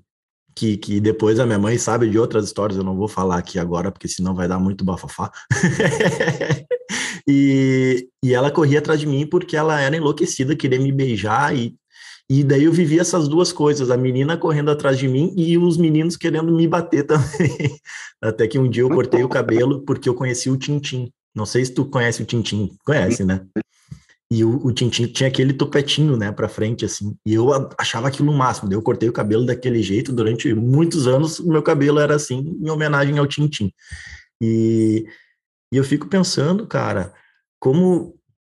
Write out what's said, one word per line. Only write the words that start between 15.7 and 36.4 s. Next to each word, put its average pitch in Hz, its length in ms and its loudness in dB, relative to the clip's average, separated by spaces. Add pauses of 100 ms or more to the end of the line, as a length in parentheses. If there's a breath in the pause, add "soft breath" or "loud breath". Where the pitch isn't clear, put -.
meninos 160 400 2
querendo 165 400 0
me 165 120 4
bater 165 340 0
<laughs> 143 60 -4
também. 151 720 0 (420 loud breath)
Até 110 260 0
que 139 120 -2
um 131 100 2
dia 117 140 0
eu 131 60 2
cortei 123 340 2
o 131 60 -2
cabelo 127 520 2
porque 131 260 -4
eu 123 60 2
conheci 127 380 -4
o 135 60 0
Tintim. 135 540 -6 (240)
Não 107 120 -4
sei 127 180 0
se - 80 -6
tu 139 120 -2
conhece 120 360 0
o 107 40 -8
Tintim. 104 500 -4 (100)
Conhece, 107 380 0
né? 95 200 0 (880 loud breath)
E 113 120 2
o, 120 220 0
o 127 60 0
Tintim 120 360 -2
tinha 131 200 0
aquele 131 260 2
topetinho, 143 640 0
né, 104 140 -2
pra 104 160 -4
frente, 107 380 -4
assim. 101 300 -6 (100)
E 107 80 0
eu 120 200 4
a-, 135 240 -2
achava 120 300 -4
aquilo 147 240 0
o 147 60 2
máximo. 120 320 0
Daí 95 80 0
eu 110 40 -2
cortei 110 280 0
o - 40 -2
cabelo 110 320 0
daquele 123 360 -2
jeito. 104 320 -2
Durante 117 400 0
muitos 135 540 2
anos, 147 320 2
o 170 100 -2
meu 156 120 4
cabelo 147 380 2
era 147 160 2
assim, 147 460 -6
em 156 80 -4
homenagem 147 500 0
ao 139 80 2
Tintim. 143 440 -2 (680 loud breath)
E, 113 640 2 (680 loud breath)
e 123 60 0
eu 135 60 4
fico 147 240 -2
pensando, 185 580 0